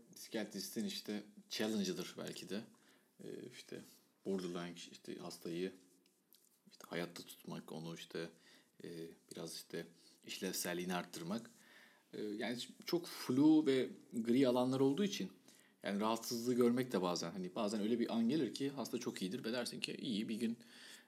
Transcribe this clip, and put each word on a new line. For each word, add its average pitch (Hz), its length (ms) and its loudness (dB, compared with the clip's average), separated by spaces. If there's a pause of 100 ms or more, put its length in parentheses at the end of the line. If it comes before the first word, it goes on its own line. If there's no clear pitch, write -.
(160)
psikiyatristin 104 720 -4
işte 104 380 -4 (260)
challenge'ıdır 95 680 0
belki 87 320 -10
de. 101 120 -4 (640)
E, - 40 -10 (260)
işte - 280 -12 (440)
borderline 87 500 -2
kişi-, - 160 -14
işte - 240 -12
hastayı 87 580 -4 (960)
işte - 160 -20
hayatta 85 360 -4
tutmak, - 480 -12
onu 82 240 -8
işte, 82 340 -8 (540)
e, 87 60 -10 (420)
biraz 85 240 -8
işte - 300 -8 (400)
işlevselliğini 90 720 -2
arttırmak. 85 560 -4 (640)
E, 110 80 -6
yani 107 360 -4
ç-, - 280 -12
çok 170 220 0
flu 147 580 6
ve 131 240 6 (240)
gri 120 340 6
alanlar 127 320 4
olduğu 143 240 6
için 190 280 0 (520)
yani 98 160 0
rahatsızlığı 117 540 2
görmek 123 380 6
de 90 100 4
bazen, 87 300 0
hani 90 240 -6
bazen 107 260 0
öyle 113 180 2
bir 113 160 2
an 117 140 4
gelir 135 240 2
ki 139 160 -2
hasta 127 300 -4
çok - 220 -4
iyidir 98 220 -2
ve 113 100 -2
dersin 123 260 -4
ki - 160 -4
iyi, 110 340 -2
bir 110 60 -2
gün 113 220 0 (500)